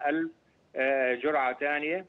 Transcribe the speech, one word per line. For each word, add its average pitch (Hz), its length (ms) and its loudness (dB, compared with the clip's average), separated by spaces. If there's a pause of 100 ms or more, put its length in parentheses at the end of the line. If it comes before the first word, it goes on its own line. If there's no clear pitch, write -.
ألف، 160 240 0 (440)
آه، 131 400 2
جرعة 131 380 0
ثانية، 147 560 -2